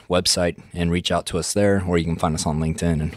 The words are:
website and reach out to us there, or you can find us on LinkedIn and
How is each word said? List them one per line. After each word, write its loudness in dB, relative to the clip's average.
website 0
and 0
reach -2
out 0
to -4
us -4
there, 2
or 2
you 2
can 0
find 0
us -4
on 0
LinkedIn 0
and -4